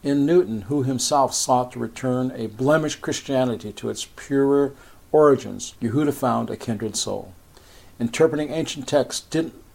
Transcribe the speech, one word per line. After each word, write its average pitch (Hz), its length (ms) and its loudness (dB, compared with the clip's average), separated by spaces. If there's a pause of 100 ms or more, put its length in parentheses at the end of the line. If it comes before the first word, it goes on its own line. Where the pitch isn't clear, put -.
In 143 240 0
Newton, 147 360 2
who 135 200 -2
himself 135 500 0
sought 123 400 0
to 123 60 -12
return 127 560 -2
a 113 140 -6
blemished 147 520 0
Christianity 127 760 -2
to - 140 -8
its - 280 -8
purer 139 560 2 (400)
origins, 131 680 4
Yehuda 139 320 0
found 117 380 -2
a - 60 -6
kindred 107 400 -6
soul. - 360 -6 (680)
Interpreting 151 500 0
ancient 151 380 -6
texts - 420 0
didn't 160 240 -2 (200)